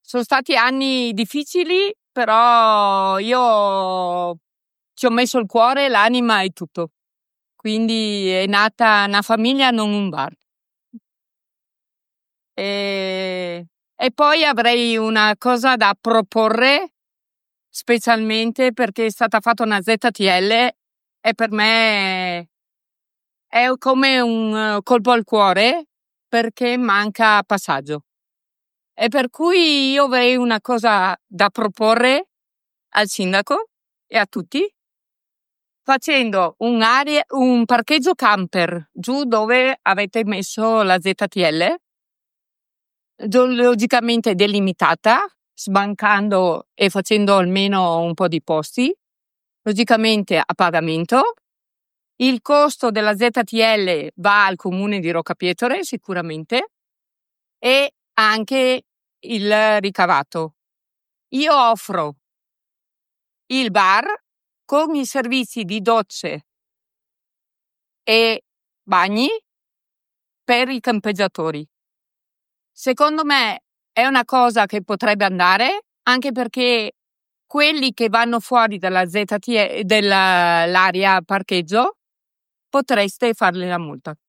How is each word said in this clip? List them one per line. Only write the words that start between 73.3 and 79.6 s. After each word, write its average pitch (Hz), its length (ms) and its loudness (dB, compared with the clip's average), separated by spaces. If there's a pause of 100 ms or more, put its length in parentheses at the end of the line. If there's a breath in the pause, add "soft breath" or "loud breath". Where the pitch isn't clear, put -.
è 233 120 2
una 262 200 0
cosa 240 420 2
che 202 180 -6
potrebbe 208 400 0
andare, 196 640 0 (160)
anche 254 300 -2
perché 240 600 -2 (540)
quelli 294 460 0
che 233 160 -2
vanno 233 320 0
fuori 226 380 0
dalla 185 300 0
Z 202 160 -2
T 202 240 -6
E, 220 360 -2